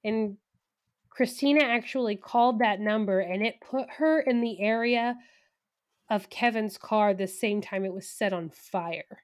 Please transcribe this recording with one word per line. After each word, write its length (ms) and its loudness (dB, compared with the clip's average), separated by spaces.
And 320 -2
Christina 560 2
actually 520 0
called 440 2
that 200 2
number, 400 2
and 240 -2
it 160 -4
put 280 -6
her 220 4
in 200 2
the 200 -2
area 560 2
of 200 -2
Kevin's 480 -2
car 360 2
the 120 -4
same 340 -2
time 240 -6
it 100 -6
was 140 -12
set 240 -2
on 180 -6
fire. 720 -8